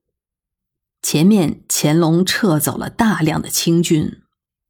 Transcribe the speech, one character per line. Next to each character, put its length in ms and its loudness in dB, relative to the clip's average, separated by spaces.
前 240 0
面 420 2
乾 300 0
隆 260 2
撤 340 0
走 200 -4
了 100 -10
大 320 -2
量 220 -2
的 80 -14
清 320 0
军， 400 -2